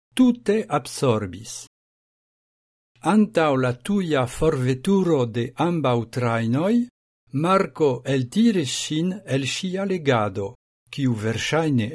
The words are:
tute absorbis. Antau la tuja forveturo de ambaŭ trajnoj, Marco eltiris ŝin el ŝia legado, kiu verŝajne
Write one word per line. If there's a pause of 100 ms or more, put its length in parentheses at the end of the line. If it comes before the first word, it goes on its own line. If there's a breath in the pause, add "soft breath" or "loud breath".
(140)
tute
absorbis. (1400)
Antau
la
tuja
forveturo
de
ambaŭ (120)
trajnoj, (580)
Marco
eltiris
ŝin (120)
el
ŝia
legado, (380)
kiu
verŝajne